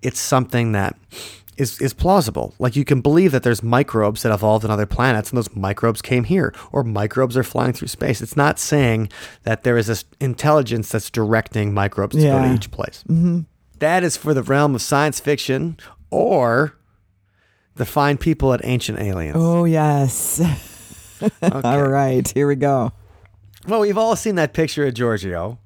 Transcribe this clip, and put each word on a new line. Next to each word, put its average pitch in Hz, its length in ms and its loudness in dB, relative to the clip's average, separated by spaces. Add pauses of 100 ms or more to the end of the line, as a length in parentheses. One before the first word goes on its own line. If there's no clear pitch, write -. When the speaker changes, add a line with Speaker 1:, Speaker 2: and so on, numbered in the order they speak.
Speaker 1:
it's - 180 -6
something 120 540 0
that 98 220 -2 (640)
is, 135 220 -4
is 135 140 -2
plausible. 113 680 0
Like, 123 160 -2
you 143 100 0
can 135 160 2
believe 160 300 4
that 131 120 0
there's 120 200 0
microbes 113 600 0
that 117 100 2
evolved 107 320 2
on 107 60 0
other 104 160 0
planets, 120 420 0
and 123 80 -2
those 113 180 -4
microbes 101 460 -2
came 123 240 0
here, 170 280 0 (180)
or 139 120 0
microbes 117 540 0
are 127 60 2
flying - 300 -2
through - 140 -8
space. - 340 -4
It's - 160 -8
not 147 220 2
saying 113 500 0 (340)
that 110 200 -2
there 120 140 2
is 110 100 0
this 113 180 -4 (140)
intelligence 127 720 0
that's - 200 -4
directing 107 640 0
microbes 98 420 -2
to 156 80 4
go 135 180 4
to 131 60 2
Speaker 2:
Yeah. 127 80 2
Speaker 1:
each 107 160 -4
place. - 360 -10
Speaker 2:
Mm-hmm. 170 340 2 (380)
Speaker 1:
That 175 240 2
is 165 140 -2
for 151 160 0
the 131 100 0
realm 139 320 2
of 117 60 -4
science 147 380 0
fiction 147 580 -2 (320)
or 143 640 2 (1040)
the 120 100 -4
fine 143 320 0
people 139 360 0
at - 120 -2
Ancient 120 340 -2
Aliens. 95 400 -4
Speaker 2:
Oh, 170 260 2
yes. 151 760 0
<laughs> 170 100 2 (680)
Speaker 1:
Okay. 180 280 -2 (180)
Speaker 2:
All 139 200 2
right, 135 480 0
here 143 120 2
we 143 80 2
go. 135 360 0 (760)
Speaker 1:
Well, 220 120 0
we've 208 180 0
all 220 180 2
seen 208 200 -2
that 160 180 0
picture 151 320 -2
of 131 80 0
Giorgio. 110 720 -4